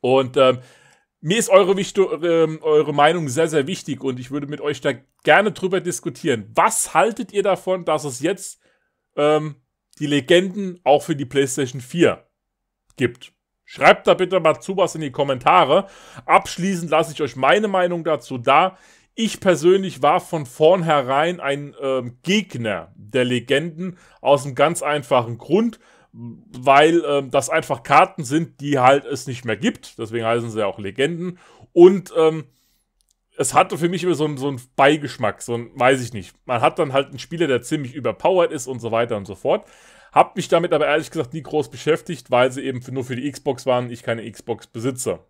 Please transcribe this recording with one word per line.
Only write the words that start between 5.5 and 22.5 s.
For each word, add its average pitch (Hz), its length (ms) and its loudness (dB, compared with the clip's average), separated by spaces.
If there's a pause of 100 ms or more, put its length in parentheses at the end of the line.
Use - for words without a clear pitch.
drüber 185 280 -4
diskutieren. 131 760 -6
Was - 380 0
haltet 214 400 0
ihr 196 100 -2
davon, 185 440 -2
dass 151 180 -2
es 127 160 -10
jetzt, 190 400 -6 (560)
ähm, 151 380 0 (440)
die 147 80 -6
Legenden 180 760 0
auch 147 200 4
für 170 120 -6
die 135 120 -6
PlayStation 135 560 -2
vier 139 440 -2 (680)
gibt? - 380 -6 (320)
Schreibt 165 400 2
da 226 80 4
bitte 180 260 0
mal 160 180 2
zu 196 200 -8
was 175 160 0
in 160 80 -8
die 139 80 -6
Kommentare. 143 760 2 (360)
Abschließend 175 680 0
lasse 160 220 0
ich - 80 -12
euch 117 160 -6
meine 175 320 2
Meinung 180 340 -2
dazu 151 360 -4
da. 151 400 2 (360)
Ich 226 260 -4
persönlich 175 600 2
war 151 200 2
von 151 260 -8
vornherein 156 920 2
ein, 143 440 -6
ähm, 127 400 -4
Gegner 117 720 -4